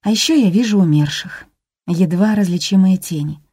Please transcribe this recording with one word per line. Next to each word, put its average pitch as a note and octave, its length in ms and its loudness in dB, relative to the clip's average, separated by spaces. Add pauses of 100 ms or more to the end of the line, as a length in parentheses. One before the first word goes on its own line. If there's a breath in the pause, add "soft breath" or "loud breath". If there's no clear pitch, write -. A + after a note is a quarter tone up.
А G3+ 80 -2
еще A3+ 240 0
я A#3 160 4
вижу G#3 280 0
умерших, D3+ 680 0 (400)
едва F3+ 480 0
различимые F#3+ 640 0
тени. D3+ 440 -8 (100)